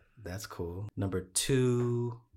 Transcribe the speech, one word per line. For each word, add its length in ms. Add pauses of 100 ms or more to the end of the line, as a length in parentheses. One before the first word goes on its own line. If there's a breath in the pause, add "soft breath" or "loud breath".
(240)
That's 240
cool. 500
Number 240
two, 1000 (180)